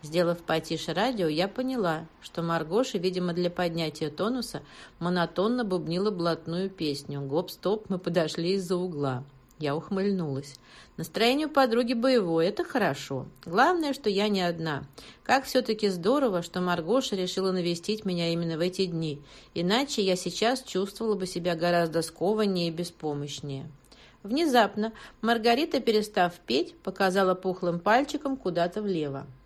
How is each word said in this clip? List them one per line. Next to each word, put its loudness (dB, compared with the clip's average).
Сделав 0
потише -2
радио, 0
я 0
поняла, -2
что -8
Маргоша, 0
видимо, 0
для 0
поднятия -2
тонуса, -4
монотонно 0
бубнила 0
блатную -2
песню -4
«Гоп-стоп, -2
мы -2
подошли 0
из-за -2
угла». -2
Я 0
ухмыльнулась. -2
Настроение 2
у -4
подруги 4
боевое, 4
это -2
хорошо. -2
Главное, 4
что -2
я 0
не 2
одна. -2
Как 2
всё-таки 0
здорово, 2
что -6
Маргоша 0
решила 0
навестить -2
меня 0
именно -2
в 0
эти 0
дни, -4
иначе 0
я 2
сейчас -2
чувствовала -2
бы -4
себя -2
гораздо 2
скованнее 0
и -4
беспомощнее. -6
Внезапно 2
Маргарита, 2
перестав 2
петь, 0
показала 2
пухлым -2
пальчиком 2
куда-то 0
влево. -4